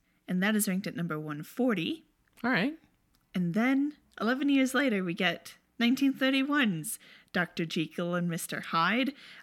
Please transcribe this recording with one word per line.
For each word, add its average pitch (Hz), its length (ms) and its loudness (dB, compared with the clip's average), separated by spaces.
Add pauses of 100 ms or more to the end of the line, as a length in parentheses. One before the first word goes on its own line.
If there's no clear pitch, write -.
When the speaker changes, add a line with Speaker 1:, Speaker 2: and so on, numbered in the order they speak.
(280)
Speaker 1:
and 180 140 -2
that 214 120 2
is 208 140 0
ranked 190 180 -2
at 170 100 -8
number 165 220 -4
one 151 240 -8
forty. 240 600 -2 (400)
Speaker 2:
All 233 60 0
right. 262 240 0 (600)
Speaker 1:
And 175 200 -2
then, 269 400 2 (260)
eleven 262 280 0
years 269 260 4
later, 254 280 2
we 175 120 -2
get 175 400 -2 (240)
nineteen 262 340 4
thirty-one's 262 840 0 (340)
Doctor 175 320 -2
Jekyll 175 500 -2
and 175 140 0
Mister 165 320 -6
Hyde, 214 520 0 (300)